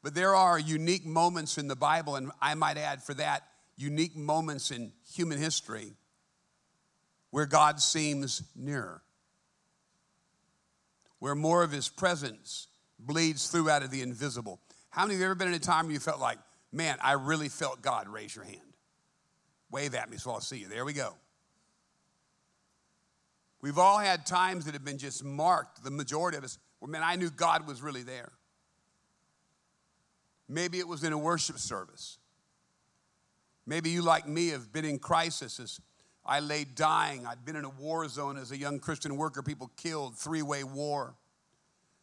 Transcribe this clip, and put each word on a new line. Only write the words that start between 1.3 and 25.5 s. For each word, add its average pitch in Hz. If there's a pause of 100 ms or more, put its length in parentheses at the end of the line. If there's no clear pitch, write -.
in 147
the 139
Bible, 151
and 135
I 151
might 151
add 143
for 143
that, 147 (240)
unique 147
moments 151
in 117 (100)
human 165
history 110 (1300)
where 147
God 151
seems 143 (120)
nearer, 120 (2250)
where 139
more 160
of 160
his 143
presence 143 (300)
bleeds 151
through 160
out 147
of 131
the 131
invisible. 120 (300)
How 180
many 208
of 185
you 185
have 190
ever 190
been 180
in 175
a 165
time 165
where 156
you 139
felt 151
like, 117 (320)
"Man, 147
I 131
really 147
felt 131
God"? 113
Raise 107
your 107
hand. - (960)
Wave 139
at 117
me 110
so 123
I'll 110
see 131
you. 98
There 113
we 147
go. 127 (2500)
We've 143
all 196
had 180
times 180
that 151
have 139
been 139
just 135
marked, 147